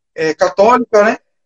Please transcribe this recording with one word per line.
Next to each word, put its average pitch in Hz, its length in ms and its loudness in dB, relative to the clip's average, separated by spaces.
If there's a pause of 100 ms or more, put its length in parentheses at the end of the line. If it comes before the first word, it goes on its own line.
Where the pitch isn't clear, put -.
(140)
é 160 180 -4
católica, 208 720 0
né? 233 140 -2 (260)